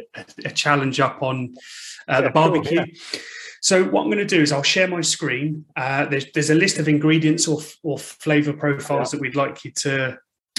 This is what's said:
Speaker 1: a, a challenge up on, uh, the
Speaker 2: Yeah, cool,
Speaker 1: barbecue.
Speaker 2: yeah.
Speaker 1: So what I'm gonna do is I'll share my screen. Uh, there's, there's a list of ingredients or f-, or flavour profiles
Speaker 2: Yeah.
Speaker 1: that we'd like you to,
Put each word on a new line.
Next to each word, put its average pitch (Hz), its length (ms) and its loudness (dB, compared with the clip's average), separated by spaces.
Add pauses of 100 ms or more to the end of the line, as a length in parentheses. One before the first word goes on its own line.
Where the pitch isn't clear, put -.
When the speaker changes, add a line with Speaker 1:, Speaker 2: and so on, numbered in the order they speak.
(160)
Speaker 1:
a, - 100 -18 (200)
a - 60 -8
challenge 143 480 0
up 135 220 0
on, 131 320 -4 (540)
uh, 135 140 2
the 147 60 2
Speaker 2:
Yeah, 120 40 -2
cool, 156 100 4 (100)
Speaker 1:
barbecue. 151 280 0
Speaker 2:
yeah. - 400 -8 (420)
Speaker 1:
So 190 240 4
what 190 180 0
I'm 156 60 0
gonna 202 160 0
do 190 160 4
is 147 100 4
I'll 139 120 -2
share 185 240 2
my 175 140 -2
screen. 151 640 -2 (100)
Uh, 135 300 -2
there's, 139 280 -2
there's 151 180 0
a 151 40 6
list 160 220 4
of 151 100 0
ingredients 156 600 4
or 151 120 0
f-, - 240 -16
or 143 140 -4
flavour 147 560 0
profiles 139 600 -2
Speaker 2:
Yeah. 143 40 -2
Speaker 1:
that 143 40 -4
we'd 131 140 -4
like 139 300 -4
you 120 60 -12
to, 135 460 -2 (420)